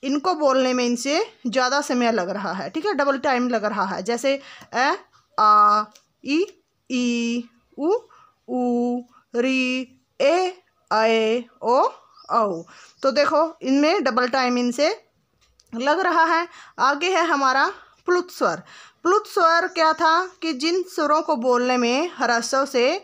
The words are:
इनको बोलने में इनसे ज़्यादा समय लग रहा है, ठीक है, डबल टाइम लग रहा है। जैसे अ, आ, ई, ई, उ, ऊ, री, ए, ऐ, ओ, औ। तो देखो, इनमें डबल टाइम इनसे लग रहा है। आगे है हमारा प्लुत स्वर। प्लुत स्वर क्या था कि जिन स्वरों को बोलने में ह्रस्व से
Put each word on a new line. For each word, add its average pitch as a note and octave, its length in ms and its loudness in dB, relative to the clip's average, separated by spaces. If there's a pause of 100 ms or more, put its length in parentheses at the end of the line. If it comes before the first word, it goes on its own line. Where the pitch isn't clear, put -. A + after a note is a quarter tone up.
इनको C#4+ 300 -2
बोलने C4 400 2
में B3 120 -2
इनसे C#4 480 -2 (140)
ज़्यादा B3+ 340 0
समय B3 300 0
लग F#3+ 180 -2
रहा G3 240 -6
है, F#3 160 -8
ठीक D#4+ 160 -8
है, G#4 80 -2
डबल C#4 240 0
टाइम B3 320 -2
लग A3 160 -2
रहा G#3 200 -2
है। F#3+ 180 -6
जैसे A#3+ 380 -2 (320)
अ, C4+ 220 0 (440)
आ, G#3+ 440 6 (420)
ई, D#4 200 0 (460)
ई, A#3+ 520 -2 (340)
उ, D4+ 160 -2 (560)
ऊ, B3 520 -2 (340)
री, B3+ 520 -2 (340)
ए, F4+ 420 0 (300)
ऐ, A3+ 480 2 (200)
ओ, C4+ 280 2 (400)
औ। G3 340 -2 (400)
तो C4+ 80 2
देखो, D4 500 0
इनमें D4 420 2
डबल B3 240 0
टाइम B3 300 0
इनसे C4 480 -2 (720)
लग C#4 240 0
रहा F4 240 2
है। E4 240 0 (320)
आगे C#4+ 300 0
है F4 160 2
हमारा C#4 460 0 (340)
प्लुत F4+ 260 0
स्वर। F#3 300 -2 (420)
प्लुत G#4 240 2
स्वर E4+ 400 2
क्या D#4+ 260 2
था E4 320 2 (160)
कि D#4+ 120 -4
जिन E4 300 -2
स्वरों D#4 380 0
को D#4 140 -2
बोलने B3 420 0
में B3+ 400 0
ह्रस्व A#3+ 480 0
से C4+ 380 0